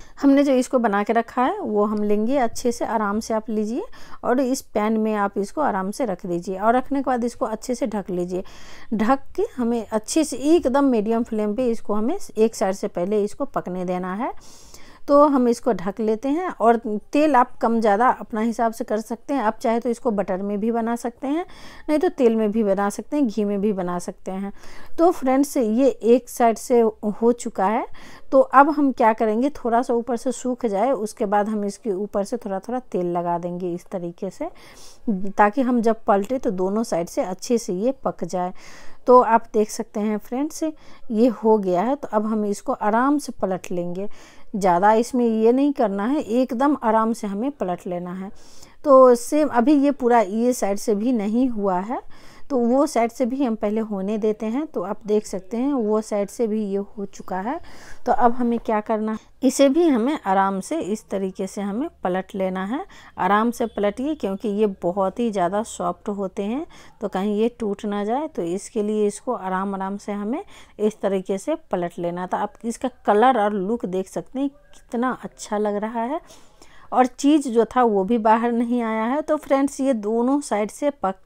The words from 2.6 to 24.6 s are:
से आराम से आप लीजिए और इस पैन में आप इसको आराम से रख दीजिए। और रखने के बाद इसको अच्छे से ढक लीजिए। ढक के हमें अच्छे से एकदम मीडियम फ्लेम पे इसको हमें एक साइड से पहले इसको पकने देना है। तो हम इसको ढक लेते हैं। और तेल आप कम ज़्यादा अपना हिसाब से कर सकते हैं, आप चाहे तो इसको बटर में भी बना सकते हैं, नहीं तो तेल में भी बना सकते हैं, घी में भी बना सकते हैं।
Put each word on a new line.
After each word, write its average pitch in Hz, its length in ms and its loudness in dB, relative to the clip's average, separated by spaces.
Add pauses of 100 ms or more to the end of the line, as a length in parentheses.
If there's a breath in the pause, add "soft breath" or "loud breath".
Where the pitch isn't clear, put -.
से 233 160 -4
आराम 214 320 -2
से 226 140 -6
आप 220 160 -4
लीजिए 220 340 -4 (400 loud breath)
और 247 180 2
इस 262 220 0
पैन 214 340 -2
में 220 180 0
आप 202 220 -2
इसको 208 240 -4
आराम 202 300 -2
से 277 140 -4
रख 196 200 -4
दीजिए। 175 320 -4
और 214 180 2
रखने 269 240 -2
के 254 60 -2
बाद 247 180 0
इसको 247 240 -4
अच्छे 220 280 -6
से 269 120 -2
ढक 202 220 -6
लीजिए। 180 340 -4 (500 loud breath)
ढक 220 300 2 (120)
के 381 100 -2 (120)
हमें 233 280 -2
अच्छे 220 380 0
से 277 140 -6 (100)
एकदम 285 380 4
मीडियम 226 380 2
फ्लेम 214 320 -2
पे 254 140 0
इसको 226 240 -2
हमें 226 240 0 (200)
एक 220 180 4
साइड 190 200 0
से 202 140 -4
पहले 202 340 0
इसको - 240 -4
पकने 180 380 -6
देना 180 300 -4
है। 269 180 -6 (680 loud breath)
तो 285 240 6
हम 269 220 4
इसको 240 260 2
ढक 190 260 -4
लेते 220 300 -2
हैं। 339 220 -2
और 233 260 4 (360)
तेल 294 220 4
आप 247 220 4
कम 233 240 2
ज़्यादा 214 280 4
अपना 214 320 -2
हिसाब 226 320 0
से 254 100 -6
कर 220 160 -2
सकते 226 340 -8
हैं, 269 80 0
आप 214 160 0
चाहे 233 220 0
तो 240 100 -2
इसको 233 220 -2
बटर 196 300 -2
में 202 180 -4
भी 220 120 0
बना 233 260 -2
सकते 240 300 -8
हैं, 320 180 -2 (440 loud breath)
नहीं - 100 2
तो 262 120 2
तेल 233 240 4
में 220 160 0
भी 220 120 0
बना 202 260 2
सकते 214 280 -6
हैं, 285 100 2
घी 208 160 -2
में 202 180 -2
भी 214 120 2
बना 180 260 -4
सकते 185 340 -10
हैं। 196 180 -8 (460 loud breath)